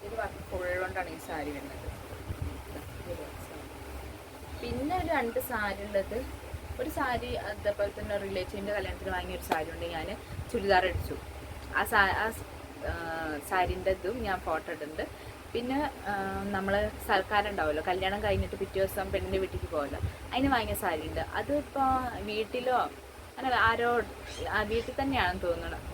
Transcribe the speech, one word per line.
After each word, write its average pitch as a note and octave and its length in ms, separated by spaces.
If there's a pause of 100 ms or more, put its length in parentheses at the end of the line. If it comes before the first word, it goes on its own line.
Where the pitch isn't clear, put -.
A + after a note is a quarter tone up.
ഇത് G#3+ 160
വർക്ക് G3 280
ഫുൾ F3+ 160 (180)
കൊണ്ടാണ് F#3 320
ഈ D#3+ 120
സാരി D3 300
വരുന്നത്. - 300 (2750)
പിന്നെ B3 400
ഒരു E4 160
രണ്ട് A#3 220 (120)
സാരി G3+ 360
ഉള്ളത്, G#3 320 (640)
ഒരു D4+ 160
സാരി B3 320 (180)
അതേപോലെ G#3 520
തന്നെ G#3 160 (100)
റിലേറ്റീവിൻ്റെ G3 520
കല്യാണത്തിന് F#3 400
വാങ്ങിയ F3+ 220
ഒരു - 120
സാരി D#3 200
കൊണ്ട് E3+ 160 (100)
ഞാൻ D#3+ 120 (420)
ചുരിദാർ G3 380
അടിച്ചു. - 260 (640)
ആ - 40 (100)
സാ-, G3 220 (100)
ആ A3 120
സ്-, - 100 (440)
ആ, E3+ 40 (560)
സാരീൻ്റെ F#3 480
ഇതും G#3 200 (100)
ഞാൻ F#3 180
ഫോട്ടോ D#3+ 300
ഇടുന്നുണ്ട്. D#3 280 (500)
പിന്നെ, B3 240 (340)
ആ, - 20 (420)
നമ്മൾ G3 180 (340)
സൽക്കാരം G#3 440
ഉണ്ടാവുമല്ലോ, D#3 380
കല്യാണം F#3+ 360
കഴിഞ്ഞിട്ട് F#3 360
പിറ്റേ G3 180
ദിവസം F#3+ 340
പെണ്ണിൻ്റെ F#3+ 300
വീട്ടിലേക്ക് F3+ 300
പോകുമല്ലോ, C#3+ 260 (320)
അതിന് C4 240
വാങ്ങിയ G#3 280
സാരി D#3+ 260
ഉണ്ട്. D#3+ 140 (160)
അതിപ്പോൾ C4+ 520 (400)
വീട്ടിലോ A#3+ 460 (600)
അങ്ങനെ B3+ 200 (120)
ആരോ, A#3 200 (680)
ആ, G#3+ 40 (140)
വീട്ടിൽ A#3 280
തന്നെയാണെന്ന് G3+ 460
തോന്നണം. E3 360 (100)